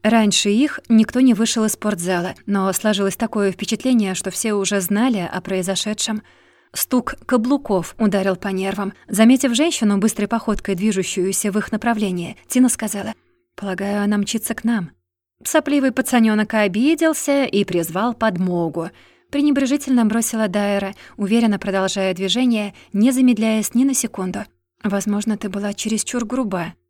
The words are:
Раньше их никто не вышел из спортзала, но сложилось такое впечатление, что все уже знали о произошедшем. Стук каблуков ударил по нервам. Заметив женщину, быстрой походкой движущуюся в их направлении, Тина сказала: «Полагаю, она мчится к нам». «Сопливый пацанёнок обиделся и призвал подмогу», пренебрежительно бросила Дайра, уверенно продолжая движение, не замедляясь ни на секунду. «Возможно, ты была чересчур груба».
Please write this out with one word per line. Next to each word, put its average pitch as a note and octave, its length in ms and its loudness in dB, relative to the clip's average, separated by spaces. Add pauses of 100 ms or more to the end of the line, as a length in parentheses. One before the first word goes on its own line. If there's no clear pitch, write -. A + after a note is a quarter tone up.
Раньше G#3+ 480 2
их B3+ 380 0
никто A3+ 320 4
не C4 140 6
вышел A3 300 0
из A3 100 0
спортзала, F3+ 600 -2 (120)
но G3 260 0
сложилось G3+ 420 0
такое G#3 380 -2
впечатление, G#3+ 640 0
что F3+ 180 -6
все G#3+ 220 -4
уже G3 260 0
знали G#3 400 0 (120)
о F3+ 80 -6
произошедшем. G3 840 -4 (500)
Стук - 420 -2 (120)
каблуков A#3+ 720 0
ударил G3 380 0
по F#3+ 140 -8
нервам. F#3+ 440 -4 (140)
Заметив A#3+ 480 6
женщину, A3 440 2
быстрой G#3 280 0
походкой G#3 480 -2
движущуюся F#3+ 760 -2
в G#3 60 0
их G#3 120 -4
направлении, G#3 680 -2 (120)
Тина B3+ 200 4
сказала: G#3+ 460 -4 (400)
«Полагаю, G3+ 480 -4
она G#3 160 2
мчится G#3+ 360 -4
к - 100 -10
нам». A3 260 -2 (540)
«Сопливый C#4+ 480 2
пацанёнок A3 640 2
обиделся C#4 880 2
и G3+ 200 0
призвал F3 500 -2
подмогу», F3 760 -2 (400)
пренебрежительно C#4 760 2
бросила A3 420 0
Дайра, G3+ 480 -2 (200)
уверенно G#3+ 440 0
продолжая F#3+ 540 -2
движение, G#3 600 -2 (180)
не A3+ 200 4
замедляясь A3 600 2
ни B3 120 4
на C#4 100 2
секунду. F#3 460 -6 (440)
«Возможно, G3+ 520 -2
ты G#3 120 -8
была G3+ 260 -4
чересчур A3+ 500 -4
груба». G3+ 500 -4 (140)